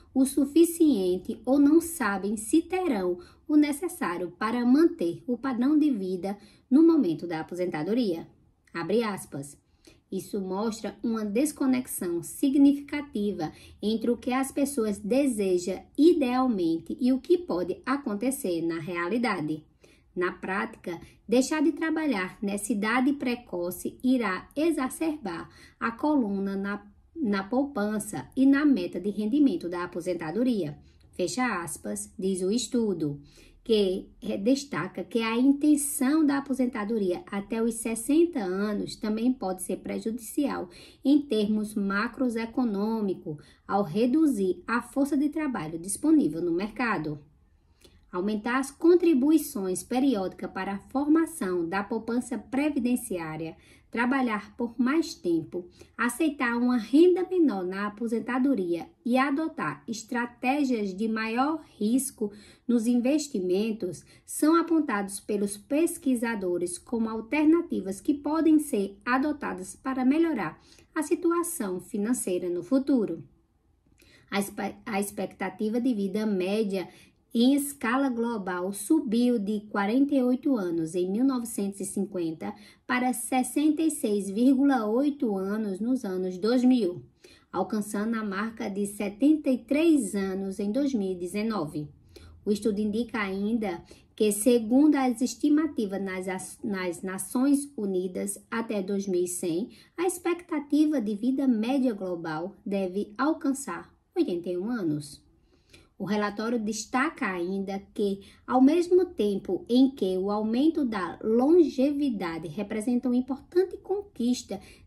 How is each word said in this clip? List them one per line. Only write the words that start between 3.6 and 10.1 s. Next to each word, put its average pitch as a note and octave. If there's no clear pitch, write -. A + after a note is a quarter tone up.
para A#3+
manter E4+
o A#3+
padrão C4+
de D4+
vida F#3+
no D4+
momento F#3+
da E3
aposentadoria. F3
Abre F3+
aspas. F#3